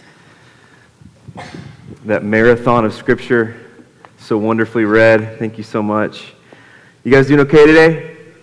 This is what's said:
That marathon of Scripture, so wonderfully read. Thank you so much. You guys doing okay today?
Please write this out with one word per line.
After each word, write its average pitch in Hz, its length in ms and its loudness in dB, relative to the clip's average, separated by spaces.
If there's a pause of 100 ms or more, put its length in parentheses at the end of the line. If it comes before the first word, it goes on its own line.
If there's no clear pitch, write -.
(2000)
That 104 220 -8
marathon 117 580 0
of 104 100 -4
Scripture, 117 640 -4 (640)
so - 180 -6
wonderfully 113 460 -4
read. 110 560 0
Thank 110 180 -10
you 110 60 -14
so 110 180 -8
much. 107 520 -6 (720)
You 120 80 -4
guys 135 140 4
doing 147 120 2
okay 147 260 6
today? 160 520 2 (260)